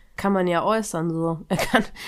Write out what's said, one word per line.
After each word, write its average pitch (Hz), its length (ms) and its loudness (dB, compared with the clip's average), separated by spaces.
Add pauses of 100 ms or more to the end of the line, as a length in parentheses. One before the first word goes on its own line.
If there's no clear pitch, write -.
(140)
kann 202 200 0
man 185 120 2
ja 170 160 2
äußern, 202 480 0
so. 165 380 -2
Er 185 80 0
kann, - 280 2 (240)